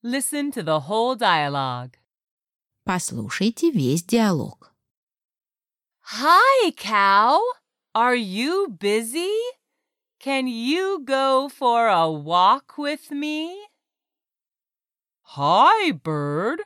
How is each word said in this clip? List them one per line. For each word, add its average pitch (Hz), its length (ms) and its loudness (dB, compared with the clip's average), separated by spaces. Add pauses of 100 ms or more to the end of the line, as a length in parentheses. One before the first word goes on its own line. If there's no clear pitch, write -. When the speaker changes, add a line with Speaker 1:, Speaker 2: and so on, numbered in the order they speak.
Speaker 1:
Listen 277 480 -4
to 220 120 -8
the 156 180 0
whole 226 340 -2
dialogue. 143 800 -2 (880)
Speaker 2:
Послушайте 185 840 -2
весь 156 320 0
диалог. 202 680 -2 (1300)
Speaker 1:
Hi, 370 760 4
cow. 208 640 4 (520)
Are 247 220 2
you 247 540 -4
busy? 226 680 -2 (840)
Can 269 280 -4
you 294 560 -4
go 269 460 0
for 233 400 0
a 165 200 2
walk 175 680 2
with 294 340 -8
me? 311 560 -8 (1700)
Hi, 269 560 4
bird. 156 760 -4